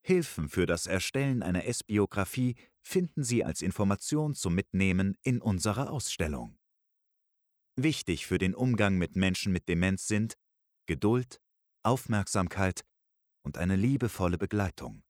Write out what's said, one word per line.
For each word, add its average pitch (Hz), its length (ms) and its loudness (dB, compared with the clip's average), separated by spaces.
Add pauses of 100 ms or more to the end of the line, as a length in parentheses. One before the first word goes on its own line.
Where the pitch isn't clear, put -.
Hilfen 170 480 0
für 90 160 2
das 85 220 0
Erstellen 120 560 -2
einer 90 240 -2
Essbiografie 107 880 0 (240)
finden 170 440 -2
Sie 117 200 0
als 82 160 -4
Information 104 760 0
zum 87 200 -2
Mitnehmen 95 680 2
in 123 200 0
unserer 107 480 0
Ausstellung. 71 680 -4 (1160)
Wichtig 127 500 0
für 92 120 2
den 95 160 2
Umgang 107 420 2
mit 87 200 0
Menschen 95 360 2
mit 90 160 -2
Demenz 92 400 2
sind 107 300 -2 (480)
Geduld, 110 560 0 (400)
Aufmerksamkeit 101 1000 0 (600)
und 71 140 -8
eine 92 180 2
liebevolle 104 600 0
Begleitung. 98 720 -4